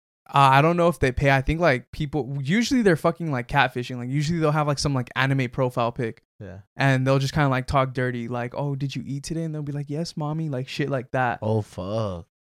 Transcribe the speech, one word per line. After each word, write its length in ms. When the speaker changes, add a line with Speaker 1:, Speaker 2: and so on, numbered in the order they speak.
Speaker 1:
Uh, 240
I 100
don't 140
know 140
if 100
they 140
pay. 180
I 100
think, 200
like, 300
people, 500
usually 400
they're 160
fucking, 340
like, 160
catfishing. 520
Like, 100
usually 300
they'll 120
have, 160
like, 120
some, 140
like, 220
anime 340
profile 440
pic. 280
Speaker 2:
Yeah. 180
Speaker 1:
And 320
they'll 120
just 140
kinda, 140
like, 200
talk 260
dirty, 340
like, 260
"Oh, 220
did 220
you 80
eat 180
today?" 200
And 120
they'll 80
be 80
like, 180
"Yes, 280
mommy," 320
like, 180
shit 220
like 220
that. 300
Speaker 2:
Oh, 200
fuck. 640